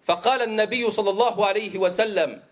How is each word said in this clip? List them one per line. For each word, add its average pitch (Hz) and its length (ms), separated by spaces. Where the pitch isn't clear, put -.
فقال 240 380
النبي 220 480
صلى 202 200
الله 208 360
عليه 196 320
وسلم 185 720